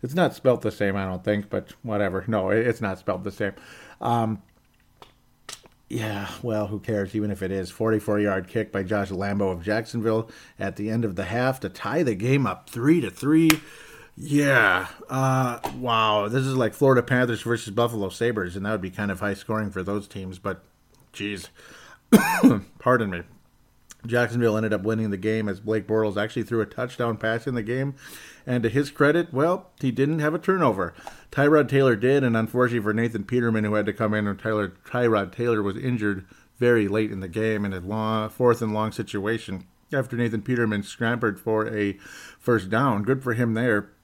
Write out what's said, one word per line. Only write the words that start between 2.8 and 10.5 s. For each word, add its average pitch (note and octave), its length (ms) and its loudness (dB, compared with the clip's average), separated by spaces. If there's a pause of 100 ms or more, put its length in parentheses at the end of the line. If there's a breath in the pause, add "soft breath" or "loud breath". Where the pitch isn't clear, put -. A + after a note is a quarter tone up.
not F#2+ 160 -4
spelt F#2 260 -4
the G2 80 -6
same. G2+ 220 -4 (480 loud breath)
Um, A2+ 400 0 (1500)
yeah, G#2+ 400 -6 (140)
well, G#2+ 240 -2
who G2+ 140 -6
cares, G2+ 360 -4
even G#2 140 -2
if F#2+ 120 -6
it F#2 80 -4
is. F#2+ 200 -4
Forty-four G#2+ 500 0
yard F#2+ 260 0
kick A2 240 -4
by G2 120 -2
Josh G2 260 -2
Lambo G2 420 -2
of F2 120 -4
Jacksonville A2 680 -2 (300 loud breath)